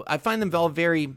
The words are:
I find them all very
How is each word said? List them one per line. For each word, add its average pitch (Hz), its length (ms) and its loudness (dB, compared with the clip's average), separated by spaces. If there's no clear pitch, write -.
I 151 100 0
find 220 240 -2
them 185 120 0
all 170 160 2
very 156 480 0